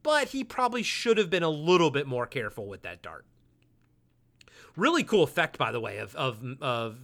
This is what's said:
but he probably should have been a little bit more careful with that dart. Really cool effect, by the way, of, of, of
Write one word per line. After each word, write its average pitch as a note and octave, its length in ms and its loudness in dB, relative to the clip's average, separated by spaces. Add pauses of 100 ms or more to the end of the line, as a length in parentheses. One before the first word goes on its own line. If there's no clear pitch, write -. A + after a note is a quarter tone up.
but D4 280 2
he C4+ 140 -4
probably B3 380 0
should G#3+ 380 2
have F#3+ 100 2
been F3 140 2
a E3 60 2
little D#3+ 420 4
bit C#3 160 -2
more B2 180 -2
careful A2+ 400 -8
with G2 160 -12
that F2+ 220 -10
dart. D#2+ 220 -14 (1500)
Really C#4 280 2
cool G3 200 4
effect, D#3 340 -2
by A#2 140 -2
the A#2 80 -4
way, G#2+ 180 -8
of, G#2 180 -10
of, C3 260 -4 (200)
of A#2 420 -4